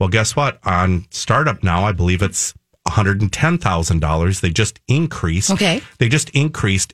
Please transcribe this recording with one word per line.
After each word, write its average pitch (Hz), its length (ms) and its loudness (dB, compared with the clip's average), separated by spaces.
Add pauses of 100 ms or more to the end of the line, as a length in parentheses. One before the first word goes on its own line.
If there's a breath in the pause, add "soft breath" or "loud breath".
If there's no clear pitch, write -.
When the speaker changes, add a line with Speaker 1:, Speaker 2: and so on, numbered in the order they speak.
Speaker 1:
Well, 95 80 2
guess 110 260 0
what? 139 300 -2
On 90 460 0
startup 113 520 -2
now, 90 220 2
I 107 80 2
believe 87 280 0
it's - 340 -4 (320)
a - 40 -2
hundred 101 300 2
and 104 120 0
ten 165 240 0
thousand 85 440 0
dollars. 80 400 0
They 92 100 0
just 107 380 -2
increased. 127 640 0
Speaker 2:
Okay. 196 280 0 (180)
Speaker 1:
They 120 100 2
just 151 220 0
increased. 127 640 0